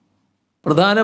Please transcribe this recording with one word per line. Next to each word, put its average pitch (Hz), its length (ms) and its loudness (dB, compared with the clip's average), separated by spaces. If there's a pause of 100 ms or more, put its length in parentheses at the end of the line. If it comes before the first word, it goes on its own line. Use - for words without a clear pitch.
(680)
പ്രധാന 190 380 0